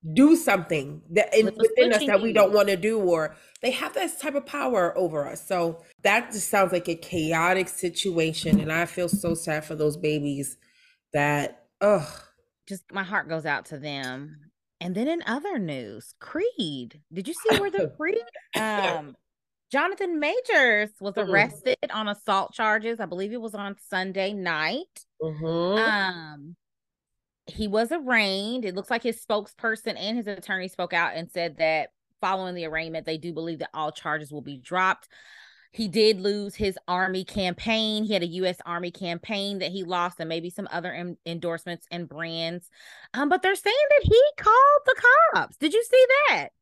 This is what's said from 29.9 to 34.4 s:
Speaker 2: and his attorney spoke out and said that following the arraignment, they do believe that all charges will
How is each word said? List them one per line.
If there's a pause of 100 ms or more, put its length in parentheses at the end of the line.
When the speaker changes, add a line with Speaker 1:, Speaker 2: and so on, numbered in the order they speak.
Speaker 2:
and
his
attorney
spoke
out
and
said
that (300)
following
the
arraignment,
they
do
believe
that
all
charges
will